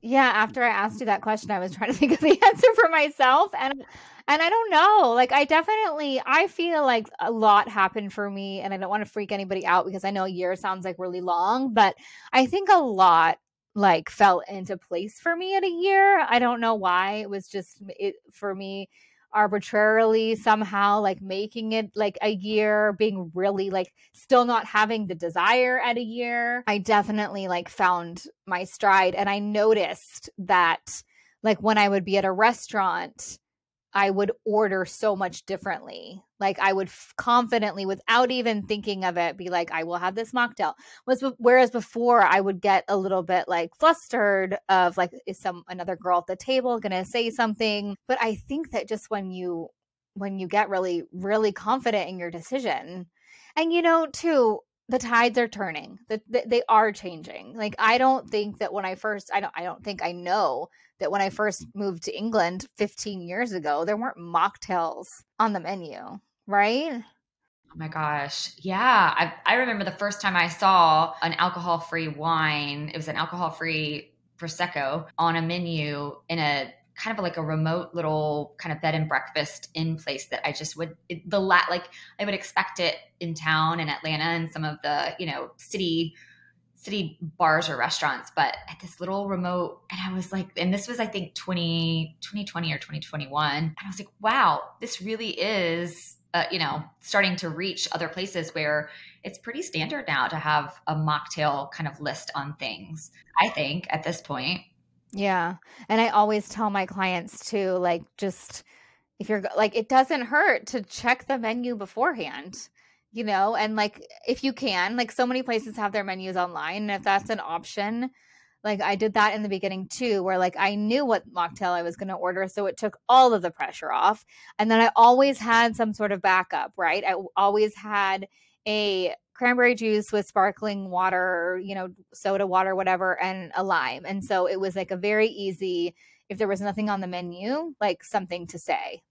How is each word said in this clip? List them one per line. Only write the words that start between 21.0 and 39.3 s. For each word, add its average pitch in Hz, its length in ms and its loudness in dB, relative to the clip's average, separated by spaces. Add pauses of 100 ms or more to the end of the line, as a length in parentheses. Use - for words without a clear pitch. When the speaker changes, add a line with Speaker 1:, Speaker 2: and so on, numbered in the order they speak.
Speaker 1:
like, 190 220 0
making 208 500 -6
it, 220 220 -2
like, 208 260 -2
a - 80 2
year, 214 640 2
being 190 420 -2
really, 196 360 0
like, 185 240 -2 (180)
still 247 320 4
not 233 220 0
having 214 400 2
the 180 80 -6
desire 202 680 2
at 240 160 0
a 247 60 -4
year. 240 640 -4
I 208 100 0
definitely, 208 720 0
like, 175 220 -4
found 180 540 0 (220)
my 185 180 -4
stride, 190 500 4
and 202 160 0
I 202 80 0
noticed 208 1000 0
that, 175 680 2 (400)
like, 214 200 0
when 214 160 4
I 202 100 6
would 196 160 2
be 196 140 2
at 196 80 2
a 190 60 2
restaurant, 196 1080 0 (560)
I 196 140 4
would 196 240 0 (140)
order 202 400 2
so 214 280 -2
much 185 300 -6
differently. 185 760 -10 (180)
Like, 196 180 0
I 196 140 4
would 190 160 0
f-, - 300 -20
confidently, 220 680 0
without 226 460 2
even 233 320 -2
thinking 202 420 -4
of 175 140 0
it, 170 180 0